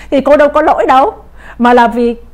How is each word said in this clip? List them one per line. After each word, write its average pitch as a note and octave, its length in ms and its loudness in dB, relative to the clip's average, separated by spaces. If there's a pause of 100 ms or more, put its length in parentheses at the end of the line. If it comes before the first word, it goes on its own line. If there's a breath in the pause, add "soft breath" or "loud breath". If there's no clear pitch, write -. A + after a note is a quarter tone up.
(120)
Thì C#4 100 0
cô C#4+ 160 2
đâu C#4+ 160 2
có D4+ 80 0
lỗi E4+ 260 -2
đâu, C#4+ 260 0 (440 loud breath)
mà A#3+ 160 2
là A#3 140 4
vì A#3 280 -4 (180)